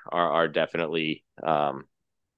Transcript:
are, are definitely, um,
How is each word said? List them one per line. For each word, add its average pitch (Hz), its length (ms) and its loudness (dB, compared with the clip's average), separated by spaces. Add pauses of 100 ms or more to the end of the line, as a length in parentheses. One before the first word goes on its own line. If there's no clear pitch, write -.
are, 85 220 2
are 82 160 4
definitely, 80 800 -2 (180)
um, 73 400 0 (560)